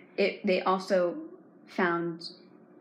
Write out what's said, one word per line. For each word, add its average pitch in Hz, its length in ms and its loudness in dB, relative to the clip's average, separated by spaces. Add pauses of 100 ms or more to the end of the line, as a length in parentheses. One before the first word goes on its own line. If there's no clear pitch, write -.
(180)
it, - 280 0
they 185 160 2
also 185 540 2 (520)
found, 170 640 -2 (520)